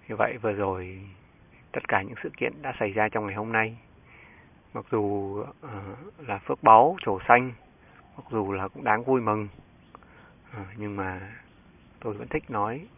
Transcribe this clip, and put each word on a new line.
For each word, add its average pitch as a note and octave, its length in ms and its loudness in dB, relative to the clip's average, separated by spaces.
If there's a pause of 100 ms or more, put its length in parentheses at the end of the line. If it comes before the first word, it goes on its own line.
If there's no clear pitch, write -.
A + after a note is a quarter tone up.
Như A2 80 -8
vậy A2+ 260 0
vừa A2 120 0
rồi F#2+ 480 -4 (680)
tất - 160 -6
cả G2+ 140 2
những A2+ 220 -10
sự D#3+ 140 -6
kiện B2 240 -2
đã C3+ 180 -6
xảy G#2 120 0
ra G#2+ 180 2
trong G#2+ 160 -2
ngày G2+ 100 -8
hôm G#2+ 160 -6
nay, A2+ 260 0 (960)
mặc - 180 -8
dù, G2+ 440 0 (260)
ờ, A2 200 -12 (360)
là A#2 200 -8
phước - 260 -6
báu, B2 420 10
trổ G2 220 -2
xanh, B2 260 6 (640)
mặc - 140 -20
dù G#2 200 -2
là F#2+ 160 -4
cũng - 160 -12
đáng A2 200 2
vui C3 180 2
mừng, G#2+ 260 0 (1040)
ờ, G2 120 -12 (120)
nhưng G#2 180 -8
mà F#2+ 380 -6 (680)
tôi A2 140 -6
vẫn A2 140 -10
thích - 240 -6
nói A#2 360 -2 (100)